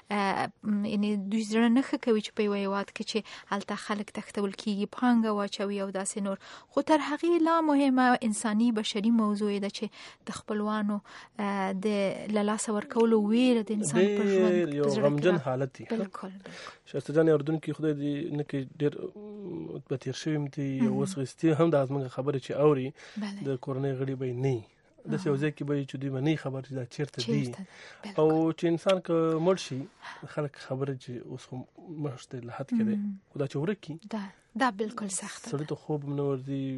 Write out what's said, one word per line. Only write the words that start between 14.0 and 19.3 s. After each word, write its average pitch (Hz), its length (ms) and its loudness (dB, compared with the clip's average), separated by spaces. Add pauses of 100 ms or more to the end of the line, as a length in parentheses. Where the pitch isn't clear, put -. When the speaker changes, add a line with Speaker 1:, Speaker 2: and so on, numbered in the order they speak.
Speaker 1:
په 202 240 4 (100)
ژوند، 185 180 6
Speaker 2:
ډېر 165 220 2
یو 143 100 2
Speaker 1:
په 143 60 4
زړه 139 100 2
کې 135 40 2
Speaker 2:
غمجن 147 320 4
Speaker 1:
را-، 131 120 -2
Speaker 2:
حالت 131 300 0
دی. 113 120 -12
Speaker 1:
بالکل، 208 380 -4
بالکل. 190 220 -16 (400)
Speaker 2:
ښایسته 143 240 -4
جانې، 160 140 6
اوریدونکي 151 440 2
خدای 151 220 0
دې 143 420 -4
نه 147 60 -2
کړي 139 200 -4 (180)
ډېر، 147 120 2 (240)
م، 208 720 -10